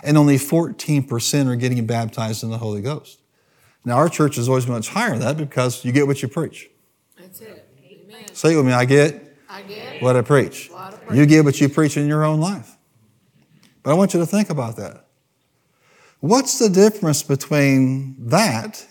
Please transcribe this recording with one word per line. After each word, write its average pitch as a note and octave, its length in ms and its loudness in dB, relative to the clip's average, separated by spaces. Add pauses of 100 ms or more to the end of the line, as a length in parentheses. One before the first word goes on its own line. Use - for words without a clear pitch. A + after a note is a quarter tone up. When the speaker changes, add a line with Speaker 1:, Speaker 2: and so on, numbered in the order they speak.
Speaker 1:
and D3 140 2
only C#3+ 220 4
fourteen D#3 640 -2
percent C3 460 -2
are B2 80 -2
getting B2 300 -2
baptized A2+ 560 -6
in A2+ 60 -8
the A2+ 100 -8
Holy G#2+ 220 -8
Ghost. C#3+ 400 -10 (640)
Now, A#2+ 120 -2
our D#3 120 4
church D3+ 300 0
is A#2+ 100 -2
always B2+ 180 0
much A#2+ 220 -4
higher A3+ 220 -4
than B2 100 -4
that B2 160 -2
because C3 480 -4
you B2 80 -4
get C#3+ 140 2
what C#3 160 -2
you B2 60 -4
preach. - 420 -10 (480)
Speaker 2:
That's F#3 220 -20
it. - 280 -20 (160)
Amen. - 500 -20
Speaker 1:
Say D#3+ 200 2
it - 20 2
with C#3+ 100 2
me, B2+ 60 2
"I B2 140 2
get C#3+ 500 2 (120)
Speaker 2:
I - 140 -20
get - 400 -16
Speaker 1:
what B2+ 140 2
I B2 60 2
preach." - 480 0
Speaker 2:
what - 240 -14
I - 20 -20
preach. - 220 -4
Speaker 1:
You D3 80 8
get D#3 180 8
what C#3 160 0
you C#3+ 80 2
preach D3+ 280 0
in D3 120 -2
your D3+ 160 0
own D#3 160 0
life. E3+ 360 -6 (1040)
But C3+ 80 -4
I D3 40 2
want F#3+ 200 2
you F3 60 0
to E3 60 -2
think G3+ 240 -2
about B2 260 -6
that. F#2+ 260 -14 (1160)
What's B3 380 0
the A3+ 100 2
difference F#3+ 540 2
between C3+ 960 0
that A#2+ 720 -2